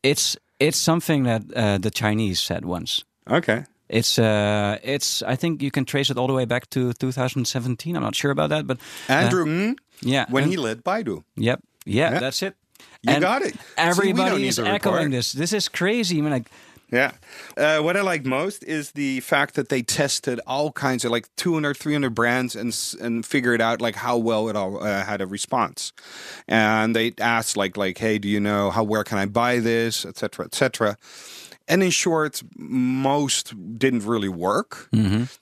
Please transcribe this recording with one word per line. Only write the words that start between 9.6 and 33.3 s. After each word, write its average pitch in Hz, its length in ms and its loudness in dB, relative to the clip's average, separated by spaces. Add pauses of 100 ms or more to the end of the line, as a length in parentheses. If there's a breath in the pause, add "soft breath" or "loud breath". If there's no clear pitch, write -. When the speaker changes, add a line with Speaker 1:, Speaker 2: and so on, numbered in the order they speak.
Speaker 1:
yeah, 127 280 0
Speaker 2:
when 135 140 2
Speaker 1:
and 165 80 2
Speaker 2:
he 190 60 -2
led 113 260 -4
Baidu. 175 400 -2 (140)
Speaker 1:
Yep. 117 260 0 (220)
Yeah, 110 260 2
Speaker 2:
Yeah. 156 80 0
Speaker 1:
that's - 240 -2
it. 190 120 -6 (480 loud breath)
Speaker 2:
You 120 100 4
Speaker 1:
And 147 80 4
Speaker 2:
got 226 220 2
it. 113 100 -2
See, - 40 -14
we - 0 - (200)
don't 165 120 4
Speaker 1:
everybody 185 520 2
Speaker 2:
need 131 60 0
Speaker 1:
is 123 100 0
Speaker 2:
the 117 100 -2
Speaker 1:
echoing 196 280 0
Speaker 2:
report. 147 160 0
Speaker 1:
this. 123 220 -2
This 165 200 -2
is 202 160 -2
crazy. 185 480 0
I 147 40 2
mean, 151 100 0
like 123 180 -2 (420 loud breath)
Speaker 2:
Yeah. 127 200 2 (460 loud breath)
Uh, 156 220 4
what 170 180 2
I 202 40 2
like 170 240 -2
most 143 380 -2
is 151 280 -6
the 135 280 -2
fact 143 360 0
that 135 140 -2
they 131 120 0
tested 131 680 0
all 143 240 0
kinds 131 340 -2
of, 117 60 2
like, 117 240 0
two 175 180 0
hundred, 147 240 0
three 147 160 -2
hundred 135 220 0
brands 120 400 2
and 117 140 -4
s-, - 300 -6
and 117 260 -4
figured 120 360 2
out, 113 200 2
like, 113 140 -2
how 120 220 -2
well 113 320 0
it 104 60 -4
all, 98 260 -4
uh, 98 240 -2
had 101 160 -4
a 92 60 -4
response. - 640 -2 (560 loud breath)
And 110 480 2
they 113 240 0
asked, 113 380 0
like, 98 200 -2
like, 95 200 -2
"Hey, 110 220 0
do 101 80 -4
you 104 120 2
know 101 320 2
how, 113 120 0
where 107 200 0
can 107 140 -4
I 98 80 0
buy 120 340 0
this?" 117 460 0
et 117 120 -14
cetera, - 280 -6
et - 100 -14
cetera. 113 420 0 (720 loud breath)
And 180 140 4
in 185 80 2
short, 160 500 0 (160)
most 131 960 0 (240)